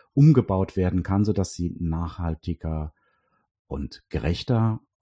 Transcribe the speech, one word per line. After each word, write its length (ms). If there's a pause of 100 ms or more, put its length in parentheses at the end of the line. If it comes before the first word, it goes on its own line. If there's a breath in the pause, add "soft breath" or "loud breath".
(140 soft breath)
umgebaut 640
werden 260
kann, 220
sodass 300
sie 260
nachhaltiger 1120 (720)
und 440
gerechter, 720 (220)